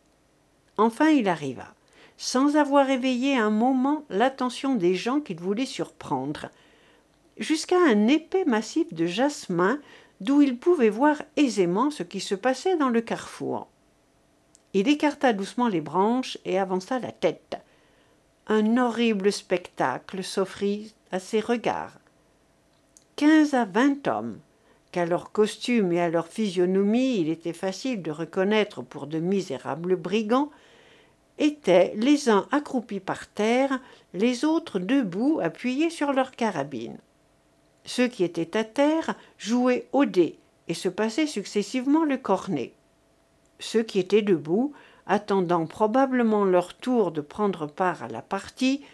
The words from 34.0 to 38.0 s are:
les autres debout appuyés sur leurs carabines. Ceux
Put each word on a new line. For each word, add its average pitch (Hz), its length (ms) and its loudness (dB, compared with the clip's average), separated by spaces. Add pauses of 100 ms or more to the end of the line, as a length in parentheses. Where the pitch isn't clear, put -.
les 240 300 0
autres 320 340 0
debout 226 640 0
appuyés 254 480 -2
sur 294 220 -2
leurs 262 200 0
carabines. 147 640 -4 (840)
Ceux - 220 0